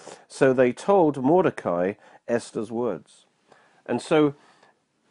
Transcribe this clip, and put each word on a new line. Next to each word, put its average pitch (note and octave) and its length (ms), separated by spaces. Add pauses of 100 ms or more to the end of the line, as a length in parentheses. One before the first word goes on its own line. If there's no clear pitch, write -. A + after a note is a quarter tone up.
(280)
So C3 240
they B2+ 200
told D#3 500
Mordecai A#2 720 (340)
Esther's A#2 420
words. A2+ 560 (580)
And A#2+ 160
so D3+ 340 (760)